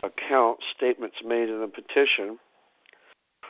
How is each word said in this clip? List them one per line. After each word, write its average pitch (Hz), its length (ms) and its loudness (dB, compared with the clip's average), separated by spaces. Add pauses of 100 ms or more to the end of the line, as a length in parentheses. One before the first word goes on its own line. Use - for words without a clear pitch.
account 117 560 2 (160)
statements 123 500 -2
made 117 240 0
in 110 120 -4
the 110 80 -6
petition 117 720 0 (1120)